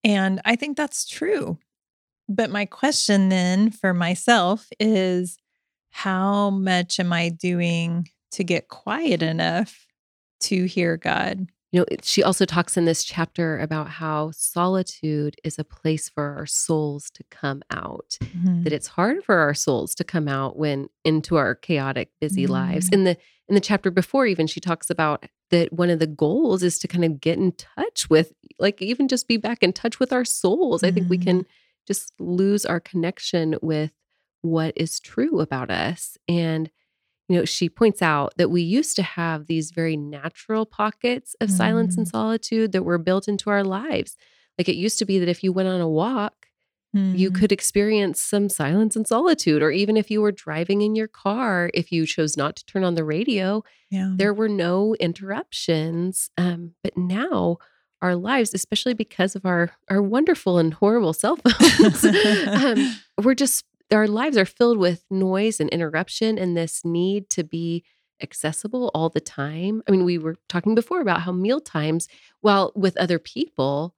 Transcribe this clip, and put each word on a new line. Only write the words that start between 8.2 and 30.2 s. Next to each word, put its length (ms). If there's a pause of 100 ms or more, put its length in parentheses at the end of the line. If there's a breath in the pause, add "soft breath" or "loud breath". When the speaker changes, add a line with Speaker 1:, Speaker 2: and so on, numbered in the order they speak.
Speaker 1:
to 120
get 240
quiet 540
enough 640 (560)
to 240
hear 320
God? 500 (240)
Speaker 2:
You 100
know, 100
it, 140
she 180
also 220
talks 320
in 80
this 180
chapter 560
about 300
how 420
solitude 1120
is 160
a 40
place 460
for 280
our 80
souls 680
to 180
come 400
out, 520
Speaker 1:
Mm-hmm. 420
Speaker 2:
that 100
it's 140
hard 360
for 120
our 180
souls 420
to 80
come 240
out 300
when 300 (160)
into 340
our 180
chaotic, 540 (120)
busy 260
lives. 420
Speaker 1:
Mm. 40
Speaker 2:
In 120
the, 120 (320 soft breath)
in 60
the 60
chapter 300
before, 340
even, 220
she 120
talks 300
about 360 (260)
that 220
one 160
of 100
the 80
goals 560
is 160
to 80
kind 180
of 160
get 160
in 160
touch 560
with, 240 (260)
like, 220
even 260
just 200
be 100
back 260
in 100
touch 260
with 140
our 120